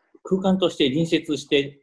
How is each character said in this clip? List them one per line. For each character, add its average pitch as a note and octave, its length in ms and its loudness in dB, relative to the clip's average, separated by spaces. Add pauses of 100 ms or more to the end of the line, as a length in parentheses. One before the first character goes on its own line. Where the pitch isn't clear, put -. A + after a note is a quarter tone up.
(240)
空 F#3+ 160 -2
間 F#3+ 180 2
と F3+ 100 2
し - 80 -8
て D3 120 2
隣 D#3+ 180 0
接 D#3+ 300 -2
し C#3 100 -10
て C#3 360 0